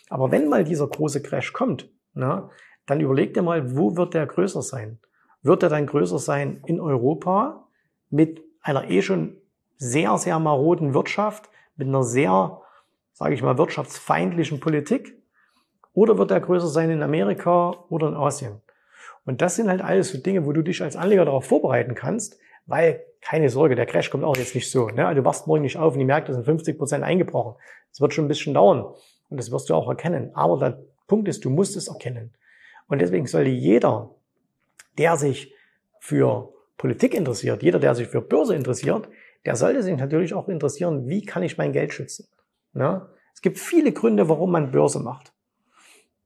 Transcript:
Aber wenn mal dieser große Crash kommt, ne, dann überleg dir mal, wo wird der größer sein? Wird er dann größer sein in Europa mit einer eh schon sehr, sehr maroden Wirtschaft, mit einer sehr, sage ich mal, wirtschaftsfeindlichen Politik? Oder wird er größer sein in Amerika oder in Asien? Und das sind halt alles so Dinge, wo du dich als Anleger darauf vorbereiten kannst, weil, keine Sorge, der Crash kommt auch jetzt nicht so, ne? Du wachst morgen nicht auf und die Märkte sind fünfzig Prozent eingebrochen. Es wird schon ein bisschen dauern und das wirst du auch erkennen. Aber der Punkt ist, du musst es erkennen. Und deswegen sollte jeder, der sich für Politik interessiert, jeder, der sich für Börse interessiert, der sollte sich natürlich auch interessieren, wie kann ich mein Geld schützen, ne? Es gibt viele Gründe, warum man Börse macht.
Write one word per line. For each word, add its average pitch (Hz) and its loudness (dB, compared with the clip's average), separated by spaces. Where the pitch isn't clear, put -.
Aber 131 -2
wenn 294 2
mal 233 4
dieser 151 -2
große 143 -4
Crash - -6
kommt, - -4
ne, 147 -4
dann 143 0
überleg 143 2
dir 208 0
mal, 160 -2
wo 175 0
wird 180 0
der 156 0
größer 175 -2
sein? 113 -10
Wird 185 4
er 175 4
dann 151 0
größer 170 0
sein 139 -4
in 170 -2
Europa 165 0
mit 156 2
einer 135 -2
eh 180 4
schon 190 -2
sehr, 151 0
sehr 170 -2
maroden 156 2
Wirtschaft, 208 -2
mit 135 -6
einer 135 2
sehr, 160 2
sage - -2
ich 123 -4
mal, 131 2
wirtschaftsfeindlichen 156 -2
Politik? 156 -2
Oder 208 6
wird 196 2
er 190 2
größer 175 2
sein 160 2
in 160 0
Amerika 175 2
oder 160 0
in 151 -4
Asien? 135 -4
Und 131 -4
das 180 0
sind 220 0
halt 185 0
alles 175 0
so 135 -6
Dinge, 185 -2
wo 143 -2
du 156 0
dich 170 -4
als 147 -8
Anleger 185 2
darauf 135 0
vorbereiten 127 0
kannst, 180 -6
weil, 160 2
keine 156 0
Sorge, 131 4
der 117 0
Crash - -2
kommt 139 -4
auch 147 2
jetzt 120 -4
nicht 120 -6
so, 120 0
ne? 151 0
Du 131 2
wachst - -2
morgen 156 2
nicht 131 -4
auf 160 2
und 135 -2
die 135 0
Märkte 143 0
sind 120 -6
fünfzig 160 0
Prozent 139 -4
eingebrochen. 143 -2
Es - -16
wird 147 2
schon 156 0
ein - 0
bisschen 151 -4
dauern 143 6
und 147 -10
das 117 -8
wirst 135 -4
du 160 2
auch 147 0
erkennen. 147 -4
Aber 160 2
der 135 -2
Punkt 208 0
ist, - -6
du 135 -4
musst 160 0
es 165 -8
erkennen. 117 -12
Und 139 0
deswegen 175 0
sollte 143 0
jeder, 131 2
der 165 4
sich 139 -4
für 127 0
Politik 139 0
interessiert, 123 -2
jeder, 175 4
der 135 4
sich 120 -4
für - -4
Börse 269 2
interessiert, 139 -2
der - 0
sollte 185 2
sich 180 -2
natürlich 156 -2
auch 185 -6
interessieren, 147 -2
wie 185 -4
kann - -6
ich 160 -6
mein 147 -2
Geld 143 -2
schützen, - -12
ne? 170 -2
Es - -20
gibt - 0
viele 311 2
Gründe, 208 2
warum 165 0
man 151 0
Börse 143 2
macht. 131 -10